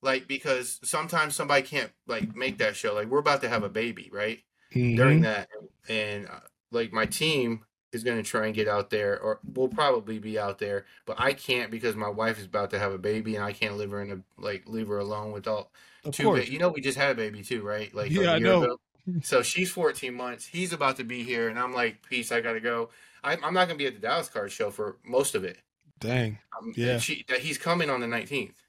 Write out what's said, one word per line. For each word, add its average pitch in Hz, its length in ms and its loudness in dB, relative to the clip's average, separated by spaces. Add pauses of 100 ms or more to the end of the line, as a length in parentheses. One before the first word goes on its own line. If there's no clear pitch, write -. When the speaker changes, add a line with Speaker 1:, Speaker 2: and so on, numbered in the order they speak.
Speaker 1:
Like, 131 240 2
because 131 560 -2
sometimes 156 520 0
somebody 143 260 4
can't, 135 300 -2 (160)
like, 107 280 -2
make 131 220 -4
that 107 180 2
show. 104 200 -2
Like, 107 120 -2
we're 131 120 4
about 147 220 4
to 120 80 0
have 113 140 0
a 101 60 -2
baby, 110 420 -4
right? 107 280 -4 (340)
Speaker 2:
Mm-hmm. 123 220 4
Speaker 1:
During 139 260 8
that, 107 260 2 (400)
and, 104 400 -4
uh, - 120 -14 (320)
like, 117 200 0
my 110 140 2
team 120 600 0 (260)
is 117 120 -6
gonna 117 200 0
try 107 240 0
and 110 80 -2
get 107 120 2
out 104 220 0
there, 104 300 0
or 107 200 -2 (140)
we'll 127 140 2
probably 117 500 2
be 107 220 -4
out 101 180 -2
there, 101 300 -4 (180)
but 110 140 -8
I 135 140 4
can't 123 360 -2
because 113 260 -2
my 107 140 -4
wife 110 300 -2
is 101 60 -12
about 101 260 -2
to 101 80 0
have 98 140 0
a 98 40 -6
baby, 107 380 0
and 101 100 -2
I 104 80 -4
can't 104 240 -4
leave 104 140 -6
her 101 100 -6
in 101 100 -8
a, 95 300 -14
like, 98 260 -6
leave 110 200 -4
her 104 100 -2
alone 107 360 -4
with 101 140 -8
all 104 240 -4 (320)
Speaker 2:
Of 147 120 -6
Speaker 1:
two - 80 -2
Speaker 2:
course. 147 220 6
Speaker 1:
ba-, 117 60 -8
you 143 60 -6
know, 175 120 4
we 151 120 -6
just 135 160 -2
had 139 140 4
a 123 40 2
baby 107 280 -4
too, 113 180 -4
right? 104 320 -4
Like, 104 160 -2
Speaker 2:
Yeah, 175 220 4
Speaker 1:
a - 20 6
Speaker 2:
I 160 60 4
Speaker 1:
year - 80 4
Speaker 2:
know. 185 160 8
Speaker 1:
ago. - 140 2 (440)
So 127 220 4
she's 180 280 0
fourteen 139 440 0
months. 123 320 -8
He's 175 260 -4
about 139 240 2
to 131 60 -6
be 120 200 -6
here, 117 240 0
and 113 120 -4
I'm 127 140 -2
like, 120 340 -2
"Peace, 123 240 -4
I 120 100 2
gotta 113 180 -2
go." 117 300 -2 (340)
I, 143 100 0 (100)
I'm 156 100 -2
not 180 140 6
gonna 170 80 -6
be 143 100 -2
at 127 80 -2
the 113 60 -16
Dallas 131 300 -2
Card 101 220 -6
show 104 200 -2
for 104 320 -6
most 131 320 2
of 95 80 0
it. 90 160 -8 (400)
Speaker 2:
Dang. 110 400 0 (180)
Speaker 1:
Um, 113 180 -10
Speaker 2:
Yeah. 120 220 2
Speaker 1:
she, - 300 -4
that 127 140 0
he's 151 180 -6
coming 170 300 0
on 127 100 0
the 120 80 -2
nineteenth. 117 460 -4 (160)